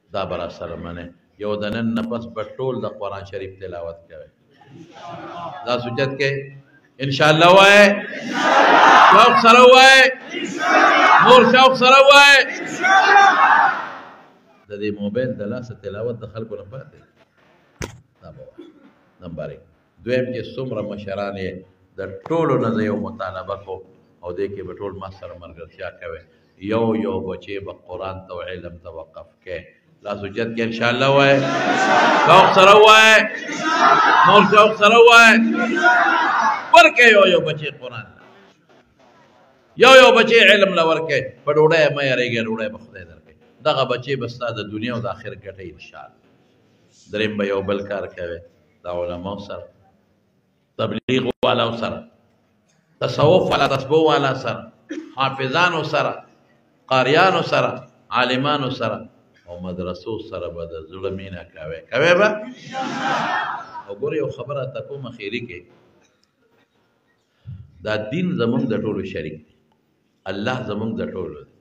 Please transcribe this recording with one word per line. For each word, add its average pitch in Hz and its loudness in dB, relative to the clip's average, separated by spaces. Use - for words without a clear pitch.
دا 101 -8
به 87 -8
را 85 -10
سره 82 -12
منئ. 85 -14
یو 104 -6
د - -8
نن 117 -6
نه 113 -6
پس 113 -8
به 110 -10
ټول 131 -6
د - -8
قرآن 98 -12
شریف 95 -14
تلاوت 85 -14
کوئ. 76 -20
دا 120 -4
سوچت 135 -6
کې 139 -4
انشاءالله 151 4
وایئ. 202 8
شوق 233 6
سره 240 8
وایئ. 262 8
نور 247 8
شوق 262 6
سره 262 6
وایئ. 285 8
د 104 -16
دې 107 -4
موبایل 104 -6
د - -8
لاسه 120 -12
تلاوت 107 -10
د 107 -14
خلکو 110 -12
نه 98 -20
پاتې. 131 -20
دا 90 -20
به - -20
وایئ. - -20
نمبر 80 -14
یک. - -20
دویم 123 -4
چې 113 -10
څومره 123 -10
مشران 101 -10
یې، 92 -10
د - -16
ټولو 160 -2
نه 113 -4
زه 107 -4
یو 101 -6
مطالبه 92 -12
کوم 95 -14
او 87 -14
دې 98 -6
کې 98 -14
به 90 -14
ټول 101 -10
ما 95 -14
سره 87 -18
ملګرتیا 85 -18
کوئ. 82 -16
یو 113 -2
یو 95 -6
بچی 92 -12
به 90 -16
قرآن 92 -14
ته - -20
او 87 -14
علم 87 -16
ته 87 -20
وقف 80 -20
کړي. 87 -14
لاس 101 -10
اوچت 101 -10
کړئ، 117 -6
انشاءالله 120 -2
وایئ. 139 2
شوق 185 6
سره 190 6
وایئ. 220 6
نور 202 6
شوق 214 4
سره 220 6
وایئ. 233 8
ورکړئ 311 6
یو 196 6
یو 170 2
بچی 151 -8
قرآن 117 -16
ته. - -20
یو 254 8
یو 254 8
بچی 226 2
علم 202 2
له 165 2
ورکړئ. 156 -2
په 147 -2
ډوډۍ 156 2
مه 143 -6
یریږئ، 120 -2
ډوډۍ 113 -8
به 113 -20
خدای 92 -20
درکړي. - -20
دغه 139 -2
بچی 123 -6
به 117 -8
ستا 123 -10
د 104 -14
دنیا 110 -10
او 117 -8
د - -10
آخرت 98 -18
ګټي 95 -18
انشاءالله. - -20
دریم 107 -4
به 104 -4
یو 98 -4
بل 98 -4
کار 98 -8
کوئ، 85 -12
د - -18
علماو 87 -10
سره، 90 -16
تبلیغ 113 -4
والاو 117 -2
سره، 101 -10
تصوف 143 0
والا، 139 0
تسبو 131 -2
والا 143 0
سره، 107 -10
حافظانو 135 -4
سره، 127 -4
قاریانو 156 0
سره، 127 -2
عالمانو 127 -2
سره 110 -6
او 87 -18
مدرسو 90 -10
سره 87 -12
به 85 -14
د - -16
زړه 95 -10
مینه 95 -16
کوئ. 80 -16
کوئ 147 0
به؟ 208 2
او 101 -18
ګوره، 147 -8
یو 131 -8
خبره 135 -12
ته 113 -12
کوم 139 -16
اخیري 113 -12
کې، 87 -18
دا 107 -4
دین 180 -6
زمونږ 120 -2
د - -4
ټولو 101 -6
شریک 78 -12
دی. - -20
الله 110 -8
زمونږ 107 -8
د - -6
ټولو 78 -12
دی. - -20